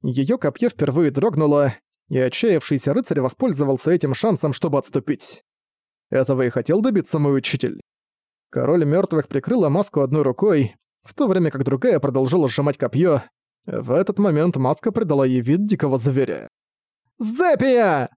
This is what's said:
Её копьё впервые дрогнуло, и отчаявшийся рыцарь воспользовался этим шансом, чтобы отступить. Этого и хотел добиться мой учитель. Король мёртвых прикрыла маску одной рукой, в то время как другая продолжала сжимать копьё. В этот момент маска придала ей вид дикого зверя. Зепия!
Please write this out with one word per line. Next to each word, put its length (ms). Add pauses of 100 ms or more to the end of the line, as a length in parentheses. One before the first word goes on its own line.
Её 360
копьё 320
впервые 420
дрогнуло, 640 (340)
и 80
отчаявшийся 760
рыцарь 280
воспользовался 720
этим 220
шансом, 400
чтобы 240
отступить. 680 (680)
Этого 340
и 60
хотел 320
добиться 380
мой 180
учитель. 440 (720)
Король 340
мёртвых 420
прикрыла 420
маску 320
одной 200
рукой, 540 (280)
в 100
то 140
время 240
как 120
другая 360
продолжала 480
сжимать 300
копьё. 440 (440)
В 260
этот 280
момент 380
маска 340
придала 340
ей 160
вид 240
дикого 320
зверя. 500 (720)
Зепия! 960